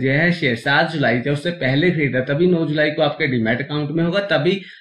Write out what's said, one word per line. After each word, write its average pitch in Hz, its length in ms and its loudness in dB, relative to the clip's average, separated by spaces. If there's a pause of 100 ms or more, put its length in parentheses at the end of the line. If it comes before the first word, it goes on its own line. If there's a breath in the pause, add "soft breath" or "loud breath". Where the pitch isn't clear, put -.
यह 143 300 2
शेयर 139 240 0
सात 151 360 0
जुलाई 127 240 0
या 135 160 -2
उससे 147 220 -2
पहले 139 360 0
खरीदा 143 340 0
तभी 143 220 0
नौ 170 200 2
जुलाई 151 240 0
को 156 120 -2
आपके 151 240 0
Demat 123 340 0
account 147 300 -4
में 160 140 0
होगा, 170 180 0
तभी 170 380 0 (200 loud breath)